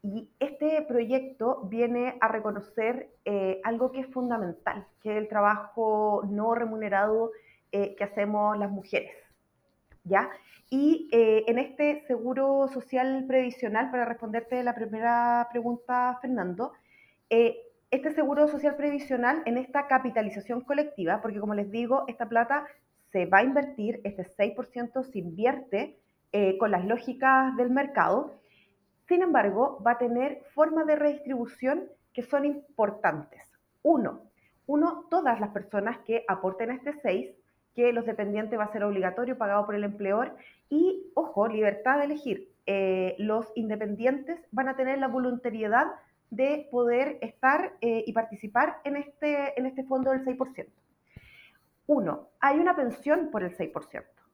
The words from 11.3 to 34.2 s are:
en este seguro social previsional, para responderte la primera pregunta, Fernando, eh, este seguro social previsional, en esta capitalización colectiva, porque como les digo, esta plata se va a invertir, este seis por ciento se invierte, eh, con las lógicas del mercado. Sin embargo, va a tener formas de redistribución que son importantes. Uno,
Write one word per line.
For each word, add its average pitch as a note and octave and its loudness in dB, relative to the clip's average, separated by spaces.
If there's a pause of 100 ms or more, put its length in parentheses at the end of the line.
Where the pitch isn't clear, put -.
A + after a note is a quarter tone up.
en A#3 2
este D4 0
seguro C4+ 0
social C4 -2
previsional, B3+ 0
para B3 0
responderte A#3 -4
la A#3+ 0
primera A#3+ 2
pregunta, A#3+ -2
Fernando, A3+ -2 (560)
eh, A#3 4 (320)
este C4 0
seguro D4 4
social D4 0
previsional, C#4+ 0
en A#3 0
esta C#4 -2
capitalización A#3+ 0
colectiva, G#3+ -2
porque G#3 -6
como G#3 -2
les G3+ -4
digo, A#3+ 0
esta A#3 -6
plata A#3 0 (460)
se F3+ 0
va F#3+ 6
a A#3 6
invertir, C4 0
este G3+ -8
seis G#3+ -2
por A#3+ -8
ciento A#3+ -6
se C4 -10
invierte, G#3 -2 (340)
eh, F#3+ 2
con G#3+ 2
las F3+ 0
lógicas C4 2
del B3 2
mercado. B3+ 0 (680)
Sin F4+ 4
embargo, A#3 2
va A#3 6
a A#3+ 2
tener B3 0 (120)
formas D#4 4
de D4+ 4
redistribución C4+ -2 (300)
que A#3+ -6
son C#4+ 0
importantes. G3+ -2 (400)
Uno, C#4 4 (420)